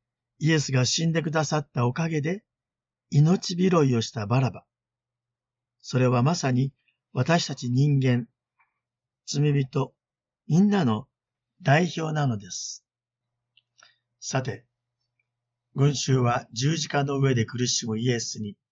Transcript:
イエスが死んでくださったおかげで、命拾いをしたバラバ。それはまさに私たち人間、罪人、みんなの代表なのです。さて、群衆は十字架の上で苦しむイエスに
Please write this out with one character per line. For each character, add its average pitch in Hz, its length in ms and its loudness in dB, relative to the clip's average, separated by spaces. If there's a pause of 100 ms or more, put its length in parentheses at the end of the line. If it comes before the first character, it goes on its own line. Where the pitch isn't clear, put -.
(400)
イ 156 100 0
エ 160 80 4
ス 143 140 -6
が 127 120 2
死 165 220 -2
ん 165 60 0
で 160 100 0
く 160 80 -4
だ 156 140 0
さ 151 140 -2
っ - 140 -8
た 120 140 0
お 123 60 0
か 165 160 -4
げ 160 120 -4
で、 170 240 -4 (680)
命 165 440 2
拾 180 140 2 (180)
い 123 100 2
を 110 60 0
し - 80 -8
た 107 160 -8
バ 123 140 2
ラ 104 100 0
バ。 - 140 -14 (1160)
そ - 180 -2
れ 127 100 4
は 120 160 2
ま 165 100 2
さ 139 160 -2
に 131 220 0 (400)
私 - 340 0
た 147 80 -8
ち 123 160 -8
人 139 300 2
間、 123 260 0 (1000)
罪 147 260 0
人、 135 420 -2 (540)
み 165 120 4
ん 202 100 6
な 196 140 2
の 113 220 0 (560)
代 151 220 4
表 160 280 -4
な 151 140 -2
の 117 100 0
で 98 140 -12
す。 - 340 -14 (1400)
さ - 220 -6
て、 107 240 -10 (1080)
群 139 200 2
衆 131 240 0
は 123 340 0
十 139 240 -2
字 160 120 -6
架 143 160 0
の 139 140 -4
上 135 160 2
で 113 100 2
苦 123 220 -4
し - 200 -4
む 110 120 -4
イ 123 120 0
エ 117 80 0
ス 113 220 -10
に 104 160 -10 (160)